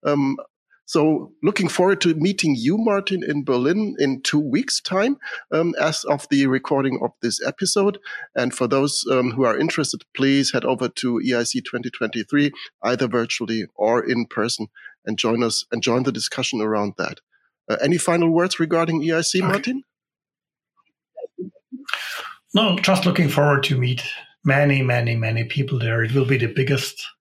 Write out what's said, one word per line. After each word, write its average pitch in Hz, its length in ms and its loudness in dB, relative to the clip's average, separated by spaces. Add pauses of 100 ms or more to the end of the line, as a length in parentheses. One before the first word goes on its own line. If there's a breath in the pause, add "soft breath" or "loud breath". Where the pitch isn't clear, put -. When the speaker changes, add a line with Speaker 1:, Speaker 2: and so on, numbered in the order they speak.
Speaker 1:
Um, 139 320 2 (480 soft breath)
so 156 460 2 (100)
looking 190 260 0
forward 185 340 2
to 170 120 4
meeting 160 420 2
you, 131 220 2
Martin, 196 500 0
in 147 160 -2
Berlin 147 540 0
in 135 240 0
two - 180 0
weeks' 151 400 -2
time, 220 380 0 (340 loud breath)
um, 165 300 0
as 156 220 -2
of 143 260 -2
the 139 160 4
recording 135 560 0
of 120 80 -2 (140)
this 113 200 -2
episode. 196 540 0 (380 loud breath)
And 123 180 0
for 127 140 0
those, 139 420 2
um, 127 220 2
who 123 120 0
are 113 140 2
interested, 151 460 -2 (120)
please 139 360 4
head 127 120 0
over 127 240 0
to 120 380 -2
E 127 80 2
I 120 80 2
C 120 180 -2
twenty 123 300 -8
twenty-three, 123 600 0 (320 loud breath)
either 123 240 2
virtually 113 680 -2
or 113 340 2
in 117 200 0
person, 110 400 -4 (400 loud breath)
and 107 100 -4
join 117 240 0
us 113 300 -2
and 113 100 -4
join 127 220 2
the 131 80 0
discussion 110 500 -4
around 107 380 -2
that. - 200 -6 (480)
Uh, - 140 -2
any 156 160 2
final 170 320 2
words 170 300 2
regarding 165 420 0
E 160 100 0
I 165 100 0
C, 185 180 -2
Speaker 2:
Okay. 185 80 0
Speaker 1:
Martin? 247 360 -2 (2750 loud breath)
Speaker 2:
No, 196 240 2
just 185 300 2
looking 170 200 2
forward 143 360 2
to 139 160 0
meet 123 240 -2 (400 loud breath)
many, 139 380 4
many, 120 340 0
many 113 280 0
people 135 340 -2
there. 117 260 0
It 113 120 0
will 139 100 2
be 127 100 2
the 117 120 0
biggest 127 580 -2 (160)